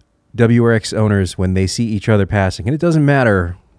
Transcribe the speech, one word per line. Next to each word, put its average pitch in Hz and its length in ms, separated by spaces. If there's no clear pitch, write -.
W 117 300
R 117 80
X 110 200
owners, 101 460
when 92 160
they 95 140
see 117 160
each 107 240
other 101 180
passing, 95 400
and 131 80
it 151 60
doesn't 156 240
matter 104 520